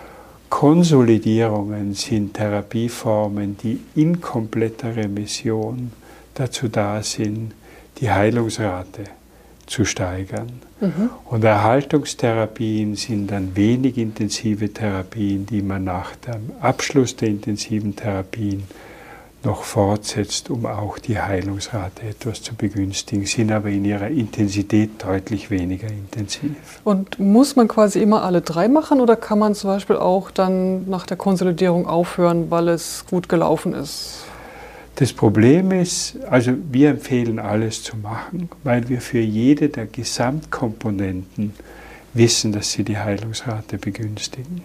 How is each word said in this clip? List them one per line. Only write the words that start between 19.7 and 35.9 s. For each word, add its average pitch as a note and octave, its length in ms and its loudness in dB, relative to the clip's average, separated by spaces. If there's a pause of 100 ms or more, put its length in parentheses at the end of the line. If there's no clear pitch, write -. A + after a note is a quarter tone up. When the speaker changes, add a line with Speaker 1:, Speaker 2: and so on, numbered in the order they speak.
Speaker 1:
um A#2 160 -4
auch G#2 320 -6
die G#2 200 -4
Heilungsrate F#2+ 840 -4
etwas G#2+ 400 -8
zu - 100 -12
begünstigen, G2+ 720 -4
sind G#2+ 260 0
aber G#2+ 180 0
in G2+ 160 0
ihrer G#2 240 -2
Intensität G#2+ 960 0
deutlich F#2+ 460 -4
weniger F#2 380 -2
intensiv. G#2 640 -8 (320)
Speaker 2:
Und G3 360 0
muss G#3+ 360 6
man A#3 120 8
quasi G#3 360 4
immer G#3+ 200 4
alle F3+ 180 2
drei E3+ 260 0
machen C#4+ 340 4
oder A#3 140 6
kann G#3+ 240 0
man G#3+ 160 2
zum G3 160 -2
Beispiel G3 240 0
auch F#3 340 2
dann F#3 580 0
nach F#3 200 -4
der F3 100 -4
Konsolidierung F3+ 680 2
aufhören, E3+ 640 2
weil E3+ 160 2
es - 420 -2
gut F3+ 200 -2
gelaufen E3 440 2
ist? - 520 -10 (720)
Speaker 1:
Das C3+ 140 2
Problem A#2+ 600 6
ist, - 460 -2 (120)